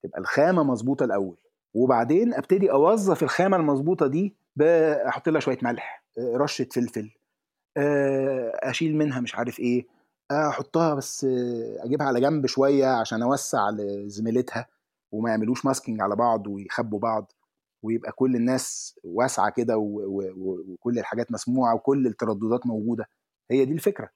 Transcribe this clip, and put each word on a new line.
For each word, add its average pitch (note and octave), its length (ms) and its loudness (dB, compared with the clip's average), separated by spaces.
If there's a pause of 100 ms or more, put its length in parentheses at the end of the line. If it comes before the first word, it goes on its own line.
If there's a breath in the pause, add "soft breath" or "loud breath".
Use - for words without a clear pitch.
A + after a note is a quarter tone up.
تبقى - 180 -10
الخامة D#3+ 420 2
مظبوطة C3 420 0
الأول، G2 320 -2 (380)
وبعدين B2+ 600 2
أبتدي F#3+ 380 2
أوظف F3+ 500 4
الخامة F#3 340 2
المظبوطة D3+ 500 2
دي، E3+ 300 0 (200)
بأحط D#3 720 4
لها D#3 120 2
شوية C3 220 -2
ملح، - 420 -6 (140)
آه، A#2+ 180 -4
رشة C#3 360 -2
فلفل، A2+ 380 -4 (680)
آه، C#3 760 0 (100)
أشيل D3+ 340 0
منها C#3+ 240 0
مش A#2+ 140 -6
عارف A#2+ 260 -6
إيه، B2 260 0 (460 soft breath)
أحطها D3+ 600 0
بس C#3 300 -6 (540)
أجيبها C#3+ 280 -2
على B2 140 2
جنب C#3+ 260 2
شوية C3+ 400 4
عشان A#2 360 0
أوسع A#2+ 480 0
لزميلتها G#2 1000 -4 (440)
وما A2 180 -2
يعملوش A2 340 0
ماسكينج B2 360 -2
على G2+ 160 0
بعض A2+ 300 2
ويخبوا G2+ 520 -6
بعض A2 340 -2 (500)
ويبقى A2+ 300 -4
كل C3 240 2
الناس B2 580 -2 (100)
واسعة G#2 460 0
كده A#2 280 0
و-، G#2+ 40 0
و-، G2 540 -6
و-، F#2 320 -6
وكل A#2 300 -4
الحاجات A2+ 340 -4
مسموعة B2 420 2
وكل C#3 320 2
الترددات A2 600 -2
موجودة. A2 420 -4 (420)
هي C3+ 140 4
دي C3+ 80 -2
الفكرة. E3 440 -2